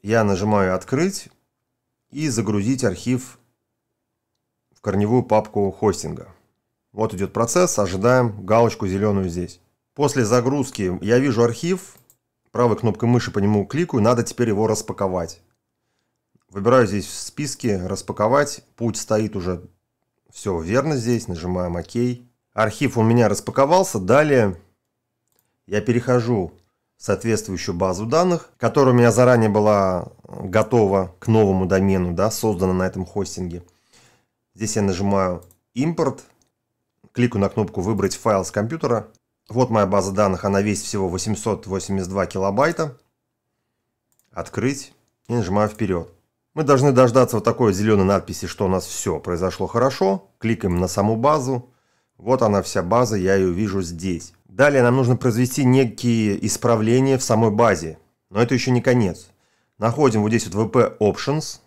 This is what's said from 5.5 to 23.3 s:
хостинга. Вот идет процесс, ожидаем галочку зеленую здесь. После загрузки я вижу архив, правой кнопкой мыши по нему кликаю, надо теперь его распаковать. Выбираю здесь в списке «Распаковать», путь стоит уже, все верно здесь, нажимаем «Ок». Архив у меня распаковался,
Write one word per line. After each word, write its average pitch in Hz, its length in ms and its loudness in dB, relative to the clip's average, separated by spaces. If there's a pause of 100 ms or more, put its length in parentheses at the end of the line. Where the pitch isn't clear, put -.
хостинга. 90 560 -4 (640)
Вот 104 200 -4
идет 95 200 -6
процесс, 170 440 0
ожидаем 104 720 0
галочку 110 400 2
зеленую 98 420 0
здесь. 87 320 -8 (360)
После 139 280 0
загрузки 117 760 0
я 113 180 2
вижу 127 240 2
архив, 170 540 -4 (560)
правой 113 240 2
кнопкой 117 320 -2
мыши 120 240 0
по 107 80 -2
нему 101 260 2
кликаю, 147 340 -4
надо 117 220 4
теперь 113 280 -2
его 104 180 0
распаковать. 92 760 -6 (1040)
Выбираю 117 360 4
здесь 98 220 -2
в - 60 -14
списке 110 720 -6
«Распаковать», 110 800 -2 (100)
путь 113 220 -4
стоит 107 400 -2
уже, 90 260 -6 (680)
все 92 260 -6
верно 127 380 -2
здесь, 120 320 -4
нажимаем 90 480 -4
«Ок». 123 480 -6 (300)
Архив 110 440 -2
у 113 40 4
меня 113 260 4
распаковался, 139 720 0